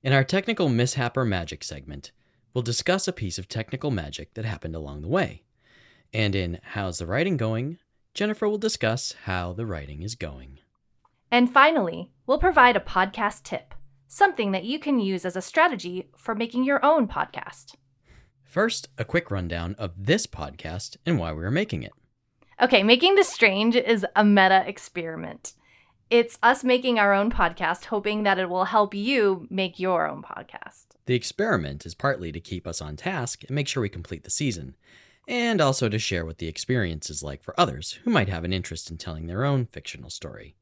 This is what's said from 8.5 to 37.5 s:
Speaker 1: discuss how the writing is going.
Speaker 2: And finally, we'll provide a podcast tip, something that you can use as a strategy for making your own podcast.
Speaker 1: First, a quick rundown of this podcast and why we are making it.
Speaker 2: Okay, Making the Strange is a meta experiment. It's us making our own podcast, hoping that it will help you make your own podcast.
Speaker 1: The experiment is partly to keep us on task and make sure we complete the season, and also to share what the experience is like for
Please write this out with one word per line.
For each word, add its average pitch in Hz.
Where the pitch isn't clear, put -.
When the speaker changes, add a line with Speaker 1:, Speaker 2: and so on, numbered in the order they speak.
Speaker 1:
discuss 127
how 90
the 110
writing 73
is 110
going. 67
Speaker 2:
And 247
finally, 220
we'll 269
provide 277
a -
podcast 196
tip, -
something 247
that 185
you 262
can 285
use 190
as 175
a 185
strategy 196
for -
making 233
your 277
own 285
podcast. -
Speaker 1:
First, -
a 117
quick -
rundown 87
of 95
this 127
podcast 78
and 170
why 82
we 78
are 98
making 151
it. 50
Speaker 2:
Okay, 240
Making 247
the 392
Strange 220
is 220
a 208
meta 190
experiment. 165
It's 233
us 254
making 247
our 202
own 208
podcast, 170
hoping 214
that 196
it 185
will 185
help 208
you 202
make 185
your 175
own 151
podcast. -
Speaker 1:
The 127
experiment 104
is 82
partly 92
to 78
keep 87
us 85
on 76
task 151
and 135
make 143
sure -
we 101
complete 85
the -
season, 87
and 240
also 135
to 107
share 90
what 80
the 82
experience 85
is 76
like 71
for -